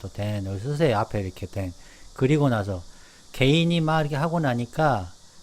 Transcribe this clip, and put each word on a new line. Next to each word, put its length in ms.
또 80
then. 380
여기 120
쓰세요. 380
앞에 240
이렇게 240
then. 260
그리고 360
나서 320
개인이 500
막 200
이렇게 140
하고 240
나니까 720